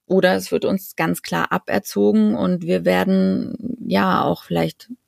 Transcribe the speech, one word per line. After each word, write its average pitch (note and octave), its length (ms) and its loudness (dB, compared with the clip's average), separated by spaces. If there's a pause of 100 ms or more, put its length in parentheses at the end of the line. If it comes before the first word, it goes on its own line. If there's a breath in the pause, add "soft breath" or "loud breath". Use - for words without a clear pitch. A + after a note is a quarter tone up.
oder F#3 280 4
es F#3+ 180 -4
wird E3 120 0
uns - 320 -2
ganz E3+ 260 -2
klar - 280 -4
aberzogen G#3 840 0
und F3+ 280 -2
wir F3 220 -2
werden F#3+ 720 0 (300)
ja F#3+ 360 0
auch D3 220 -2
vielleicht E3 460 -4 (180)